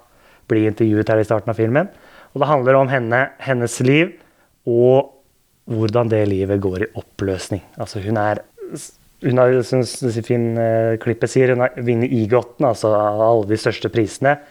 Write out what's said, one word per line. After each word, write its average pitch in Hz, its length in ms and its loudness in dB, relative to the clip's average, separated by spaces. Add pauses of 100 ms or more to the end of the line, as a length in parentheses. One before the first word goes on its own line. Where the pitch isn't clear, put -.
(480)
blir 110 200 2
intervjuet 107 400 0
her 110 140 2
i 104 40 -2
starten 110 260 -2
av 104 60 -6
filmen. 127 300 0 (460)
Og 139 80 -2
det 139 60 0
handler 135 300 4
om 135 120 2
henne, 123 320 0 (160)
hennes 120 420 -4
liv, 143 320 2 (540)
og 127 480 2 (540)
hvordan 113 400 0
det 107 200 2
livet 98 320 -2
går 95 260 -4
i - 80 -12
oppløsning. 98 680 -6 (160)
Altså, 104 220 -10
hun 107 160 -4
er, 104 240 -2 (840)
hun 127 180 2
har, 127 220 4
som 127 200 0 (400)
Finn, 120 240 -2 (120)
eh, 113 380 0
klippet 113 360 -4
sier, 131 200 4
hun 120 80 0
har 127 160 0
vunnet 120 360 0
igoten, 117 540 0
altså 110 280 0
alle 107 540 2
de 107 100 0
største 113 320 -4
prisene. 120 460 0 (140)